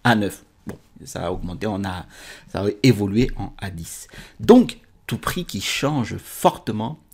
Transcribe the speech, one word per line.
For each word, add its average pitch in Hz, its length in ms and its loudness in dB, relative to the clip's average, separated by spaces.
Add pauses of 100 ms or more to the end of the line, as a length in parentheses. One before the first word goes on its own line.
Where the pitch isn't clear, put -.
A 120 100 6
neuf. 104 300 -2 (600)
Ça 87 220 -8
a 87 40 -2
augmenté, 90 360 -6
on 98 180 -2
a, 92 220 -6 (460)
ça 98 120 -2
a 104 40 4 (140)
évolué 107 540 4
en 101 220 -8
A 98 120 -8
dix. - 380 -12 (300)
Donc, 226 400 8 (280)
tout - 120 -6
prix - 260 -4
qui - 160 -8
change 127 580 -2
fortement - 840 -2 (140)